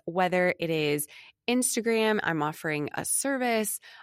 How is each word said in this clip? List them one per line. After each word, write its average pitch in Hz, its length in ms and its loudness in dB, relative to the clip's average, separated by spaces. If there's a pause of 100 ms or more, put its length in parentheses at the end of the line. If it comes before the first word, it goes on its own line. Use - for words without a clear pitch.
whether 180 540 2
it 165 100 -2
is 151 380 0 (400)
Instagram, 226 760 2
I'm 160 220 0
offering 151 500 -4
a - 100 -6
service, 247 760 -2 (240)